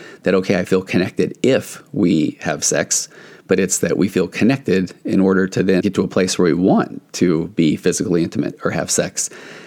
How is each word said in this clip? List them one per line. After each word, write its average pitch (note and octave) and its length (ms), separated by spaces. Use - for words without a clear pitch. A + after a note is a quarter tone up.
that, F#2+ 120
okay, F#2+ 240
I F2+ 60
feel F#2 180
connected - 600
if - 380
we D#2+ 480
have D2+ 220
sex, - 440
but F#2 120
it's F#2+ 200
that - 180
we F#2 120
feel F2+ 180
connected F#2+ 640
in G#2+ 140
order F#2+ 280
to F#2+ 160
then F#2 180
get G2 140
to G2 80
a F#2 40
place F#2 300
where E2+ 160
we E2+ 80
want C3+ 400
to E2+ 360
be E2+ 280
physically F2 440
intimate - 420
or - 80
have D#2 200
sex. - 380